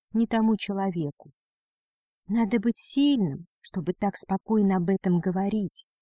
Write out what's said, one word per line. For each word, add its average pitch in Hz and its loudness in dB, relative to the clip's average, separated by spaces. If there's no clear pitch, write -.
не 226 2
тому 220 2
человеку. 180 -4
Надо 226 2
быть 226 0
сильным, 240 0
чтобы 175 -6
так 202 -4
спокойно 196 0
об 175 0
этом 190 2
говорить. 196 -4